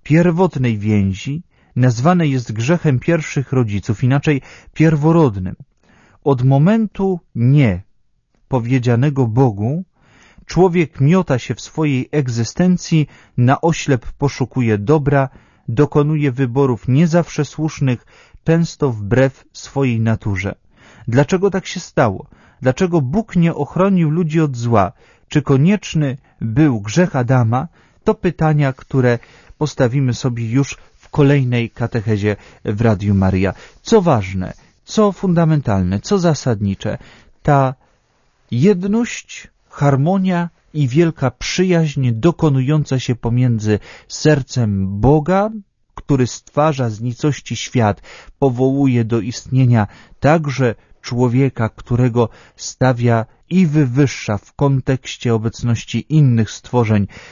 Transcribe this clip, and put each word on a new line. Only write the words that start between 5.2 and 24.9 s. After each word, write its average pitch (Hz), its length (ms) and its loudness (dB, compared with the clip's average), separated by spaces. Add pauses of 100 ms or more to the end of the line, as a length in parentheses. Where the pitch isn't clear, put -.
Od 135 180 2
momentu 190 800 2 (140)
nie 117 480 2 (680)
powiedzianego 127 760 0
Bogu 117 580 -2 (600)
człowiek 170 540 0
miota 151 380 2
się 120 160 -6
w - 60 -12
swojej 143 520 -4
egzystencji, 147 920 0 (300)
na 123 240 2
oślep 147 520 -2
poszukuje 120 640 -2
dobra, 139 500 0 (400)
dokonuje 147 640 0
wyborów 127 560 -2
nie 139 180 4
zawsze 160 380 0
słusznych, 143 600 -4 (380)
często 160 460 0
wbrew 117 600 0
swojej 127 480 -4
naturze. 101 540 -2 (540)
Dlaczego 175 420 2
tak 190 160 -6
się - 140 -10
stało? 107 460 -2 (360)
Dlaczego 170 380 0
Bóg 151 360 -4
nie 165 180 2
ochronił 170 560 0
ludzi 165 300 -2
od 147 160 -2
zła? 117 360 0 (360)